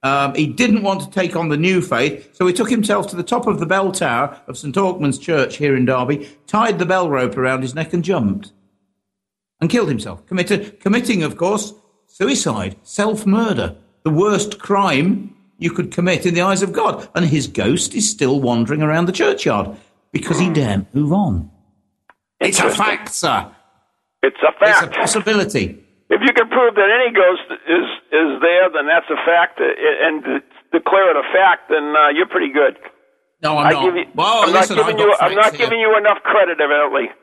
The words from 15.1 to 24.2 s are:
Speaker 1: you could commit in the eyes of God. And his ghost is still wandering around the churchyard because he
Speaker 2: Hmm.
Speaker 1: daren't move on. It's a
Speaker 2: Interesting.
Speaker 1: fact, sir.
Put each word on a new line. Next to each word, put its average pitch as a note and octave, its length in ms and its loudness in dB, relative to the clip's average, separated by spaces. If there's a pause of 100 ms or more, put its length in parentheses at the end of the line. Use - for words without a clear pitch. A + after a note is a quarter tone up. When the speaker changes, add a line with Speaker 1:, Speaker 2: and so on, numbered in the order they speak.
Speaker 1:
you E3+ 140 -4
could D#3 200 -6
commit F3 340 0
in F3 80 0
the E3+ 80 0
eyes F#3+ 200 0
of F#3 120 -2
God. - 420 -2
And E3+ 100 2
his C#3+ 220 0
ghost A#2 480 -2
is - 160 0
still C3+ 300 0
wandering A#2+ 400 0
around D#3 240 2
the F3+ 80 -2
churchyard G#2 640 -2 (340)
because - 260 -4
he F3+ 100 2
Speaker 2:
Hmm. E3+ 60 -2
Speaker 1:
daren't G#2 400 -2
move D3 200 0
on. B2 360 -2 (920)
It's G3 180 0
a G#3 40 2
Speaker 2:
Interesting. G#3+ 220 0
Speaker 1:
fact, - 280 -6
sir. A#2+ 340 -2 (720)